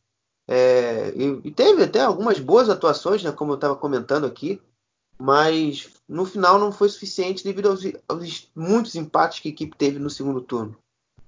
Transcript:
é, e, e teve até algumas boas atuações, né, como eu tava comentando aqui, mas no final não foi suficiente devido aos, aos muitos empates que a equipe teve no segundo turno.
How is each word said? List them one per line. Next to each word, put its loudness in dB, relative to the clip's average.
é, 2
e, -4
e -10
teve 4
até 0
algumas 0
boas 6
atuações, 0
né, -4
como -6
eu -4
tava -2
comentando -2
aqui, -8
mas 2
no -6
final 4
não 0
foi 2
suficiente -6
devido -2
aos, -2
aos -10
muitos -2
empates -2
que -10
a -6
equipe -12
teve 0
no -8
segundo -6
turno. -8